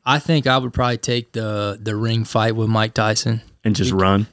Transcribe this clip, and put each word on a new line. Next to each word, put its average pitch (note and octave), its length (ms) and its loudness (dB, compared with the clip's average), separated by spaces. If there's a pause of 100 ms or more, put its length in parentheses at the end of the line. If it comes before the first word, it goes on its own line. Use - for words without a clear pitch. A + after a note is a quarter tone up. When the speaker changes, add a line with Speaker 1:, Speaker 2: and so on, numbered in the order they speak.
Speaker 1:
I C#3 140 2
think D3 280 0
I C3 120 2
would B2 160 -6
probably B2 240 0
take A#2+ 340 -4
the, G#2 480 -4
the G#2+ 160 -4
ring A2+ 280 0
fight A2+ 300 0
with A2 140 0
Mike A2 240 0
Tyson. A2 480 0 (240)
Speaker 2:
And G#2+ 120 2
just - 160 0
Speaker 1:
Bec-, F#2+ 80 2
Speaker 2:
run? G2 320 4